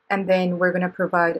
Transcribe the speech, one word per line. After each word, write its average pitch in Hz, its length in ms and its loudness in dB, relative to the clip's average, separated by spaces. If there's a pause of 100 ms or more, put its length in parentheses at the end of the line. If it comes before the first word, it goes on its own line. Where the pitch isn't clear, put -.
And 196 180 -2
then 185 320 2
we're 180 140 2
gonna 180 160 -2
provide 175 520 0